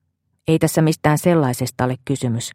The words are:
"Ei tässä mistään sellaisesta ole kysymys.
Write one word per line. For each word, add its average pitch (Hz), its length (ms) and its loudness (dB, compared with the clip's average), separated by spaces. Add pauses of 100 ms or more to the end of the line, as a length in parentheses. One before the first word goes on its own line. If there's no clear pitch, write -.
(480)
"Ei 160 100 2
tässä 165 240 0
mistään 151 360 2
sellaisesta 131 680 0
ole 127 200 -2
kysymys. 120 500 -4